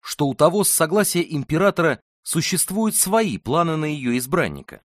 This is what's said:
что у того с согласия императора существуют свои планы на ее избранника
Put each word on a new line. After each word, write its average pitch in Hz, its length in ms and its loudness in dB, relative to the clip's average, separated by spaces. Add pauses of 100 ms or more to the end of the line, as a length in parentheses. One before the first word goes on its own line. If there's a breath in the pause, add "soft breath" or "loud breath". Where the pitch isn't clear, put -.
что - 220 -2
у 131 80 -4
того 175 280 4
с - 60 2
согласия 175 580 2
императора 156 720 0 (220)
существуют 185 760 -2
свои 202 440 0
планы 160 360 0
на 156 100 -2
ее 139 320 -2
избранника 127 680 -4 (100)